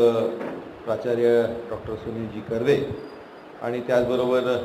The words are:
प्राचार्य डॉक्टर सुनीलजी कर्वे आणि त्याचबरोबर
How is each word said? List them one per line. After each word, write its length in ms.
प्राचार्य 600
डॉक्टर 240
सुनीलजी 460
कर्वे 360
आणि 180
त्याचबरोबर 600